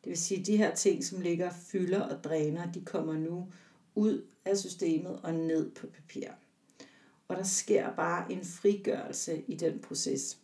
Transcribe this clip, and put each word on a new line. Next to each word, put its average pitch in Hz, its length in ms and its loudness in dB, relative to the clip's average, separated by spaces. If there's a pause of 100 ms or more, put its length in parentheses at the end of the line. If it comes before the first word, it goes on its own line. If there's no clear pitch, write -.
Det - 60 -6
vil 170 80 -2
sige, - 260 -2
de 208 120 4
her 214 180 6
ting, - 300 4
som 185 160 -4
ligger 175 280 0
og 180 60 -6
fylder 190 460 0
og - 240 -6
dræner, 160 480 0
de - 120 -10
kommer 156 300 -2
nu 165 320 -2 (480)
ud 214 280 2 (220)
af 196 120 4
systemet 180 680 -2
og 165 120 -2
ned 160 360 2
på - 160 -14
papir. - 420 -10 (1000)
Og 185 80 -2
der 190 60 -4
sker - 540 2
bare 175 360 -2
en 185 120 -6
frigørelse - 1040 0
i 170 60 -4
den 160 240 0
proces. - 640 -4